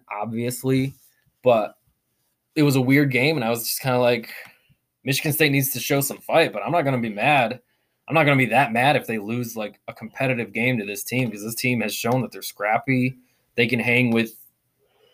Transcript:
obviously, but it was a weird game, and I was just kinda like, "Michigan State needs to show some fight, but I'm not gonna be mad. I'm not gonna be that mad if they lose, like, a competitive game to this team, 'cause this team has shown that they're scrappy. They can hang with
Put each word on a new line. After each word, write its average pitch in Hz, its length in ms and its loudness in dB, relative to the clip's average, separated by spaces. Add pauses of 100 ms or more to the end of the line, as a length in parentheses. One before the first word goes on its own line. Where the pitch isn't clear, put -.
(100)
obviously, 120 840 -2 (480)
but 113 340 4 (760)
it 156 100 4
was 135 120 4
a 135 60 4
weird 135 280 4
game, 135 260 2
and 123 80 -2
I 113 60 0
was 117 140 -2
just - 160 -6
kinda 127 180 0
like, 120 320 2 (720)
"Michigan 143 280 -2
State 151 200 2
needs 139 200 0
to 127 80 -8
show 139 220 0
some - 160 -6
fight, 131 340 0
but 101 100 -6
I'm 113 80 -6
not 170 120 0
gonna 135 160 0
be 117 100 -4
mad. 117 520 0 (480)
I'm 135 60 -2
not 160 100 4
gonna 143 120 4
be 127 100 4
that 117 260 2
mad 131 240 2
if 113 100 -4
they 113 120 -4
lose, 113 380 -6
like, 104 320 -10
a 113 60 -12
competitive 117 580 -6
game 120 260 0
to 101 60 -4
this 101 180 -10
team, 123 280 -2
'cause 101 120 -10
this 113 120 -8
team 123 260 -2
has 107 140 -4
shown 123 280 0
that - 80 -6
they're 95 120 -16
scrappy. 127 720 -2 (380)
They 120 120 2
can 120 140 0
hang 120 300 2
with 113 240 0 (800)